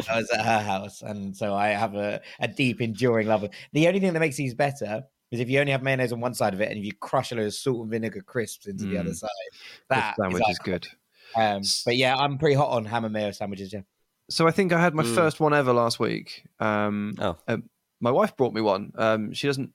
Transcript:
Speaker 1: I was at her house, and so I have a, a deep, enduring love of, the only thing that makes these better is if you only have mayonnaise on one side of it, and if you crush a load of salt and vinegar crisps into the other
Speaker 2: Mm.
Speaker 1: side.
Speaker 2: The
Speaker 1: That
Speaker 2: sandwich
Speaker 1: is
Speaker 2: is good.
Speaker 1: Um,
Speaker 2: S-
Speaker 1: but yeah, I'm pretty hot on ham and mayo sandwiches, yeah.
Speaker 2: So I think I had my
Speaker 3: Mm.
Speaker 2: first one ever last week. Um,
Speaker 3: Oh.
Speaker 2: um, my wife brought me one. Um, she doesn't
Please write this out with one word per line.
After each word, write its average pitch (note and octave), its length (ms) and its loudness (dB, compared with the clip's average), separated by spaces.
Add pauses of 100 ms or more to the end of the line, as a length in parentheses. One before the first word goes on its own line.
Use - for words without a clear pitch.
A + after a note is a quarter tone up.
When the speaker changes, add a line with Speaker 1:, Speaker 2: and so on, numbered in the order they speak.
Speaker 1:
I A2+ 100 0
was A2 120 -2
at A2+ 160 0
her A2+ 140 4
house, G#2 420 -4
and G2+ 340 -8
so G2+ 200 -2
I G2+ 140 2
have G2+ 260 0
a, G#2 260 -2 (180)
a B2 80 -2
deep, A#2+ 320 0
enduring A2+ 480 2
love A2 160 4
of, G#2 60 -6 (220)
the D#3 160 4
only F#3+ 120 4
thing F#3+ 140 2
that D#3+ 60 0
makes D#3+ 180 0
these C3 160 -4
better B2 480 -2 (300)
is A#2 80 -4
if A#2+ 100 -2
you C3+ 100 4
only C#3+ 120 2
have C3 100 0
mayonnaise B2+ 320 0
on A#2 60 -4
one A#2+ 160 -4
side G#2+ 180 0
of F#2+ 80 -4
it, G#2+ 80 0
and G#2 80 -6
if G#2 80 -6
you G#2+ 80 -8
crush - 380 -4
a B2 40 -6
load A2 120 -2
of G2+ 80 -4
salt A#2+ 260 -2
and A2+ 80 -8
vinegar A2 320 -4
crisps - 460 -8
into G2+ 180 -6
the F#2+ 140 -2
other E2+ 100 -2
Speaker 2:
Mm. - 60 -6
Speaker 1:
side. - 140 -8 (600)
Speaker 2:
The C3 60 2
Speaker 1:
That A2 200 -2
Speaker 2:
sandwich F#2 320 0
Speaker 1:
is G#2 40 2
Speaker 2:
is F2+ 80 -6
good. F2+ 280 -4 (480)
Speaker 1:
Um, G#2 260 2
Speaker 2:
S- - 220 -2
Speaker 1:
but B2 140 2
yeah, C3 180 4
I'm C#3 220 0
pretty D3 180 4
hot C#3 140 4
on A#2+ 160 0
ham A#2 180 -2
and A2 100 -2
mayo G#2+ 180 0
sandwiches, G2 420 -8
yeah. G#2 80 -10 (480)
Speaker 2:
So - 180 2
I E3 40 6
think F#3 220 2
I E3+ 60 4
had E3+ 140 4
my D#3 80 0
Speaker 3:
Mm. A#2 140 0
Speaker 2:
first D#3+ 240 4
one D3+ 160 4
ever C3 180 4
last A#2 260 2
week. A2+ 460 -4 (140)
Um, G#2 580 0
Speaker 3:
Oh. F2+ 180 -2 (120)
Speaker 2:
um, - 200 -4 (320)
my A#2+ 120 2
wife F#3+ 260 2
brought B2+ 160 2
me A2+ 80 0
one. G2+ 340 2
Um, A2 380 0
she - 140 -4
doesn't C#3 280 -4